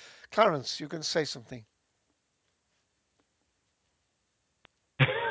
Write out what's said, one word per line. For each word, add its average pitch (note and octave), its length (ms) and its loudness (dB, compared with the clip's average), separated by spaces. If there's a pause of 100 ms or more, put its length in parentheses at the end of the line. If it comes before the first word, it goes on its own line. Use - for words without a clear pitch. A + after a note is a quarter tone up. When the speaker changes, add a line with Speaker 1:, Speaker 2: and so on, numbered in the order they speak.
(320)
Speaker 1:
Clarence, F3 480 4
you D3+ 80 -8
can E3 140 -8
say D#3 220 0
something. A#2 420 -10 (3250)
Speaker 2:
<laughs> C3+ 80 6 (240)